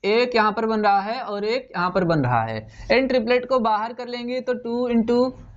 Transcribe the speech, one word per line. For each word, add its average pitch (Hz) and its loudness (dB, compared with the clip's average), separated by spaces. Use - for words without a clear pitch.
एक 240 2
यहाँ 214 4
पर 220 -2
बन 220 0
रहा 202 4
है 226 -6
और 202 -6
एक 247 -2
यहाँ 180 -2
पर 185 2
बन 165 2
रहा 123 2
है। 110 -6
इन 254 4
ट्रिपलेट 247 0
को 262 2
बाहर 220 0
कर 240 -10
लेंगे 240 -6
तो 247 -4
टू 240 -4
into 240 2